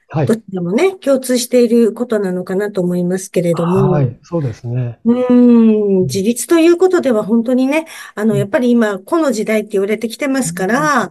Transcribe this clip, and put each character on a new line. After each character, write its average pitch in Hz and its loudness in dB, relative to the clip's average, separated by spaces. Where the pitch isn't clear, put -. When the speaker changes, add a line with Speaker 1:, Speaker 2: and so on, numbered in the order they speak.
Speaker 1:
は 151 -4
い。 127 -2
Speaker 2:
ど 226 0
ち - -12
ら 185 -6
も 175 -4
ね、 370 0
共 269 0
通 254 -4
し 240 -6
て 247 2
い - 0
る 226 2
こ 240 -6
と 220 -2
な 190 -2
の 185 -6
か 185 -6
な 208 -4
と 202 -6
思 175 -2
い 180 -2
ま 180 -2
す 185 -10
け 180 -2
れ 170 0
ど 170 -2
も。 180 2
Speaker 1:
は 143 0
い、 123 -2
そ 170 -6
う - -4
で 123 -4
す - -16
ね。 120 -6
Speaker 2:
う 233 2
ー 247 0
ん、 226 4
Speaker 1:
う - 2
ん。 - 2
Speaker 2:
自 185 -4
立 233 -2
と 339 2
い 330 4
う 349 4
こ 370 2
と 359 2
で 254 0
は 214 0
本 226 0
当 254 -2
に 254 0
ね、 311 -2
あ 208 -6
の、 214 2
Speaker 1:
う - 0
ん。 - 0
Speaker 2:
や 202 0
っ - -10
ぱ 214 -2
り 240 2
今、 214 2
個 330 -2
の 302 2
時 214 -4
代 214 0
っ 214 -4
て 214 -14
言 196 0
わ 196 -2
れ 214 -2
て 233 -6
き 226 -8
て 285 -4
ま 269 0
す 170 -4
か 185 -4
ら、 247 0